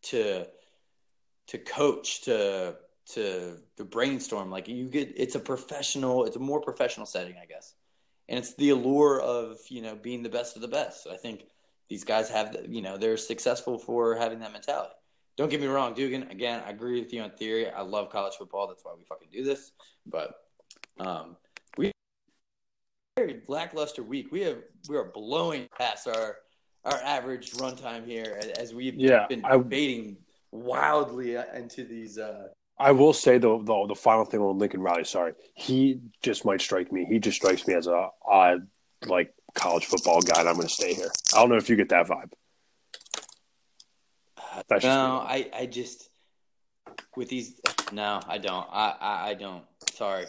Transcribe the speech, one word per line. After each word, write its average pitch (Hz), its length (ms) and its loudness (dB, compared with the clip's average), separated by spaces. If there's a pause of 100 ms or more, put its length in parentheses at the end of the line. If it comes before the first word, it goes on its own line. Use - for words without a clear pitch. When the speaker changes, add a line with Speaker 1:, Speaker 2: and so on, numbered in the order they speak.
Speaker 1:
to, 101 440 -2 (1000)
to 120 100 -12
coach, - 640 -2
to, 98 560 -2 (300)
to, 90 500 -6 (180)
to 107 80 -14
brainstorm. 113 680 -4
Like, 95 200 -10
you 123 180 -8
get, 139 300 -4
it's 127 180 -2
a 135 40 -2
professional, 131 840 -2
it's 113 140 -4
a - 20 -6
more 143 220 -2
professional 123 440 -4
setting, 90 360 -8
I 85 40 -20
guess. 80 280 -20 (540)
And 123 120 -6
it's - 160 -10
the 143 160 4
allure 135 500 4
of, 120 380 -4 (100)
you 123 140 -12
know, 110 100 -10
being 120 300 -10
the 117 60 -6
best 120 260 -6
of 110 80 -14
the 123 40 -10
best. 127 380 -6
I 90 100 -12
think 110 280 -14 (460)
these 101 140 -10
guys 113 260 0
have, 107 240 -2
the, - 140 -10
you 113 140 -8
know, 95 160 -10
they're 110 200 0
successful 120 600 -4
for 117 380 0
having 113 240 -4
that 110 120 -12
mentality. 107 440 -6 (420)
Don't 143 140 0
get 143 100 -2
me 139 60 -2
wrong, 135 260 0
Dugan. 131 380 -4
Again, 117 340 -4
I 104 60 -12
agree 120 280 -4
with 113 140 -8
you 117 80 -6
on 104 80 -8
theory. 110 400 -2
I 98 120 -10
love 101 280 -4
college 98 240 -4
football. 98 320 -6
That's 95 180 -14
why 87 140 -14
we 85 60 -20
fucking 80 280 -16
do 110 120 -8
this. 135 280 -4 (360)
But, - 260 -6 (680)
um, 85 380 -10 (400)
we 202 140 0 (1200)
very 151 320 -2
lackluster 151 540 -6
week. 123 300 -8
We 180 100 -4
have, 151 160 -2 (320)
we 147 80 -2
are 98 160 -4
blowing 135 540 -4 (100)
past 113 300 -4
our, 110 300 -4 (460)
our 135 200 -2
average 131 480 -4
runtime 123 560 -8
here 110 340 -8
a-, 110 180 -6
as 117 140 -8
we've 127 220 -6
Speaker 2:
Yeah, 131 320 6
Speaker 1:
been 117 180 -6
Speaker 2:
I - 60 4
Speaker 1:
debating 123 680 2 (320)
wildly, 123 880 0
uh, 120 60 -6 (100)
into 117 300 -12
these, 110 340 -12
uh, 104 300 -10 (300)
Speaker 2:
I 139 140 8
will 143 220 10
say, 123 240 8
though, 113 240 6
though, 104 260 2
the 104 80 -2
final 110 300 6
thing 107 160 0
on 98 180 2
Lincoln 98 220 0
Riley, 87 240 2
sorry. 87 280 -2 (200)
He 131 480 2 (200)
just 110 220 -2
might 98 160 4
strike 90 320 -2
me. 92 140 0
He 107 140 4
just 101 180 0
strikes 92 280 4
me 98 80 2
as 85 140 2
a 87 220 2 (180)
odd, 92 400 8 (380)
like, 90 280 2 (200)
college 87 320 2
football 85 360 4
guy, 85 200 4
and 85 80 6
I'm 85 60 4
gonna 85 120 -2
stay 87 260 0
here. 90 160 -4 (240)
I - 60 8
don't 120 80 10
know 120 80 6
if 107 140 0
you 117 80 6
get 98 120 2
that 87 180 6
vibe. 90 260 -6 (2000)
Speaker 1:
Uh, - 300 -12
Speaker 2:
That's 101 160 4
just - 0 -
Speaker 1:
no, 131 380 4
Speaker 2:
me. - 40 -6
Speaker 1:
I, 131 280 -4
I 123 140 -6
just, 123 420 -10 (1080)
with 127 140 -6
these, 123 320 -8 (320)
no, 104 340 -4
I 98 120 -6
don't. 92 300 -6
I, 104 300 -2
I, 92 300 -4
I - 60 -4
don't. 92 280 -12 (300)
Sorry. 98 360 -4